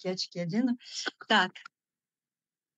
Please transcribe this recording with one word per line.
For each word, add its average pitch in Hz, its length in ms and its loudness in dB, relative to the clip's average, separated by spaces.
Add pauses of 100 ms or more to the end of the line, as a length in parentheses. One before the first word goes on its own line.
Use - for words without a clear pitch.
я 185 80 0
очки - 280 -6
одену. 240 380 0 (500)
Так. 190 240 4 (1300)